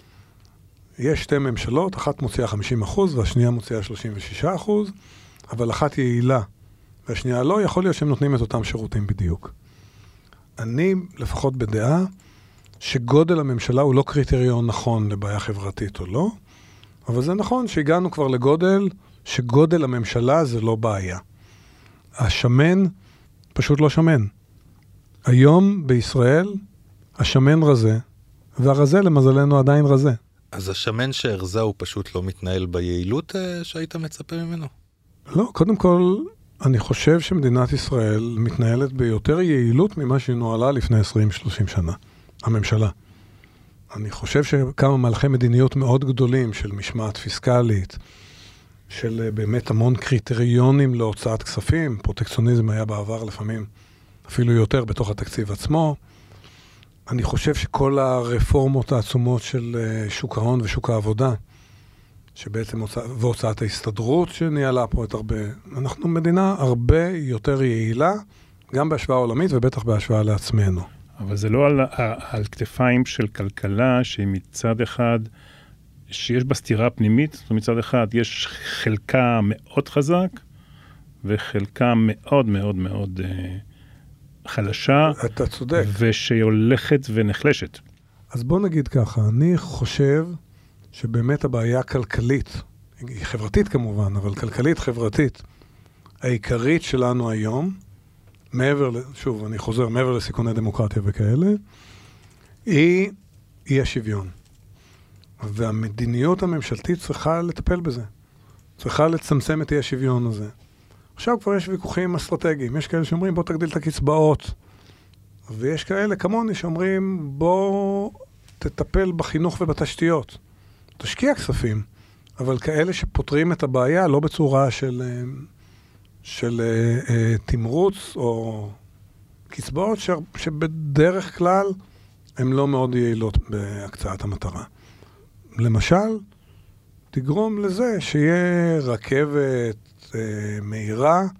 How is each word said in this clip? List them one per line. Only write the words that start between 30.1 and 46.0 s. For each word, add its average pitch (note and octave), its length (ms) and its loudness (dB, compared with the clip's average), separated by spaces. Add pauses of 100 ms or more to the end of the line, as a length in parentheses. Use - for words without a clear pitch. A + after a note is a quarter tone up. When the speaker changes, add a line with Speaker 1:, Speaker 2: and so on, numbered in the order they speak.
Speaker 2:
אז F#2+ 160 -10
השמן A#2 440 -4
שהרזה G2 480 -2
הוא G#2+ 160 0
פשוט - 380 -8
לא F2+ 80 -4
מתנהל F#2 440 -4
ביעילות, F2+ 720 -4
אה, F3+ 280 -6
שהיית D#3+ 320 -10
מצפה D#3+ 400 -10
ממנו? E3 300 -8 (600)
Speaker 1:
לא, G#3+ 260 0
קודם A3+ 240 2
כל, F3+ 400 4 (480)
אני C3 140 4
חושב D3+ 420 2
שמדינת B2+ 520 2
ישראל A#2 640 0
מתנהלת A#2+ 540 0
ביותר B2+ 480 0
יעילות D3+ 580 2
ממה C3+ 200 2
שהיא B2 180 -2
נוהלה A#2 360 2
לפני A#2+ 280 2
עשרים, G#2+ 300 2
שלושים - 360 -4
שנה, E2+ 260 -2 (500)
הממשלה. A2 460 0 (1080)
אני G#2+ 140 -8
חושב C#3+ 340 0
שכמה C#3 520 2
מהלכי B2 320 2
מדיניות B2+ 480 4
מאוד C3 280 2